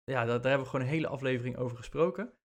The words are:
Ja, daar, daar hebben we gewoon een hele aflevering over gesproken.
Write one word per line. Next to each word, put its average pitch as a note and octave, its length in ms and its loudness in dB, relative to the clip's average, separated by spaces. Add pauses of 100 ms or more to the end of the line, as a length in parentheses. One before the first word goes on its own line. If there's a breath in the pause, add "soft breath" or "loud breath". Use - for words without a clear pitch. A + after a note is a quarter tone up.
Ja, B2+ 200 0
daar, A#2+ 160 2
daar C3 100 2
hebben C3+ 120 4
we B2+ 80 -10
gewoon C3 160 0
een C#3 60 -2
hele D#3+ 160 0
aflevering B2+ 480 -2
over B2 200 -4
gesproken. E3+ 560 -2 (120)